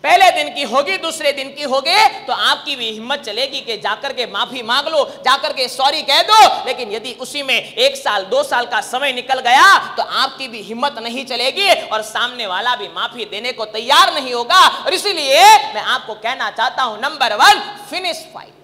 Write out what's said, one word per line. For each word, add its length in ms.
पहले 300
दिन 200
की 120
होगी, 320
दूसरे 360
दिन 200
की 100
होगी, 600
तो 80
आपकी 420
भी 160
हिम्मत 280
चलेगी 420
कि 160
जाकर 360
के 140
माफी 360
मांग 240
लो, 160
जाकर 340
के 140
सॉरी 360
कह 200
दो। 420
लेकिन 260
यदि 240
उसी 280
में 120
एक 420
साल, 280
दो 180
साल 220
का 180
समय 300
निकल 260
गया, 560
तो 80
आपकी 440
भी 160
हिम्मत 360
नहीं 260
चलेगी 440
और 340
सामने 440
वाला 280
भी 140
माफी 380
देने 260
को 140
तैयार 460
नहीं 200
होगा। 260
और 180
इसीलिए 480
मैं 100
आपको 320
कहना 360
चाहता 320
हूं, 160
number 360
one, 240
finish 440
फाइट। 200